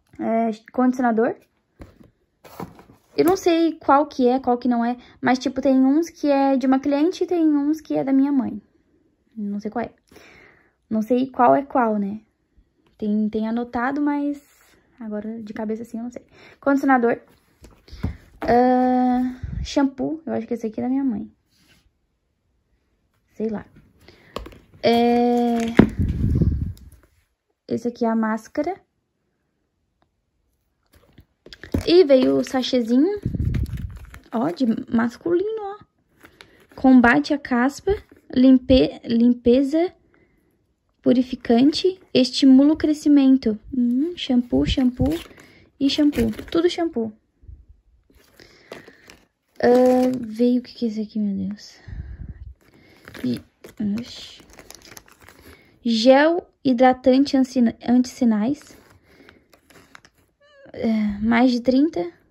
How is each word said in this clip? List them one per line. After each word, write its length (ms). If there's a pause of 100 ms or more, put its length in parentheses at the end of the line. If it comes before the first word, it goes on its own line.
(180)
É, 320 (220)
condicionador. 640 (1800)
Eu 80
não 120
sei 420
qual 280
que 200
é, 140
qual 180
que 80
não 180
é, 120 (240)
mas, 180
tipo, 220
tem 180
uns 320
que 180
é 280
de 100
uma 140
cliente 420
e 40
tem 220
uns 320
que 140
é 80
da 100
minha 200
mãe. 280 (760)
Não 240
sei 100
qual 140
é. 60 (1000)
Não 100
sei 280
qual 260
é 80
qual, 340
né? 240 (800)
Tem, 300
tem 200
anotado, 520
mas 420 (580)
agora 420
de 100
cabeça 300
assim 160
eu 60
não 60
sei. 140 (360)
Condicionador. 600 (1300)
Ah, 920 (220)
shampoo. 640
Eu 80
acho 120
que 80
esse 120
aqui 140
é 20
da 60
minha 160
mãe. 260 (2000)
Sei 140
lá. 160 (1160)
É, 760 (2000)
esse 220
aqui 160
é 40
a 60
máscara. 640 (3000)
E 180
veio 320
o 80
sachêzinho. 760 (1120)
Ó, 200
de 160 (280)
masculino, 680
ó. 160 (960)
Combate 560
a 60
caspa, 560 (400)
limpe-, 720
limpeza 880 (1080)
purificante, 1000 (120)
estimula 600
o 40
crescimento. 840 (180)
Hum, 400
shampoo, 500
shampoo 480 (640)
e 100
shampoo. 420 (200)
Tudo 180
shampoo. 440 (2500)
Ah, 580
veio 420
o 20
que 120
que 120
é 20
esse 140
aqui, 160
meu 300
Deus? 300 (1500)
E, 160 (580)
oxi. 440 (1400)
Gel 640 (160)
hidratante 720
ansi-, 400 (100)
antissinais. 920 (2000)
É, 160 (340)
mais 300
de 80
trinta. 500 (200)